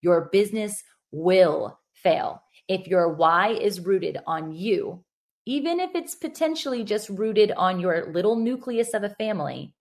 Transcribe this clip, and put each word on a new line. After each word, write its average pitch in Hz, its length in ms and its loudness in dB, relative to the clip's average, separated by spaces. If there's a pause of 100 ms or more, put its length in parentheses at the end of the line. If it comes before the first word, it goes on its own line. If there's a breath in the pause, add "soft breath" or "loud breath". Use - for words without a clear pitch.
Your 165 300 2
business 208 520 0 (280 soft breath)
will 165 680 4 (140)
fail. - 500 0 (240 soft breath)
If 185 200 -2
your 170 260 2
why 165 360 4
is 208 300 -2
rooted 175 460 -2
on 160 280 -6
you, 180 500 -2 (420)
even 294 340 -2
if 359 160 -4
it's 339 200 -6
potentially 311 680 -4
just 208 260 -4
rooted 208 420 2
on 185 280 0
your 170 340 -2
little 180 220 2
nucleus 233 580 -2
of 208 100 -2
a 202 60 -2
family 151 720 -6